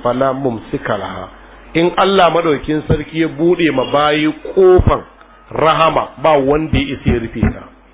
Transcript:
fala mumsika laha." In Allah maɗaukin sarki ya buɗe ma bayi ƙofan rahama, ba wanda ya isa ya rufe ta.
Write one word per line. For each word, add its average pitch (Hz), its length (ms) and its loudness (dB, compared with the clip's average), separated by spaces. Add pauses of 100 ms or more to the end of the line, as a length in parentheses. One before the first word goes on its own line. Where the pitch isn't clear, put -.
fala 127 320 -2
mumsika 123 640 -6
laha." 92 300 -12 (460)
In 170 220 0
Allah 190 340 4
maɗaukin 156 560 -2
sarki 151 340 -4
ya 160 80 0
buɗe 165 440 0
ma 123 200 -2
bayi 151 360 2 (260)
ƙofan 180 480 4 (480)
rahama, 151 580 0 (140)
ba 156 160 4
wanda 143 400 0
ya 139 180 -4
isa - 160 -4
ya 120 60 0
rufe 113 220 -8
ta. - 220 -2 (320)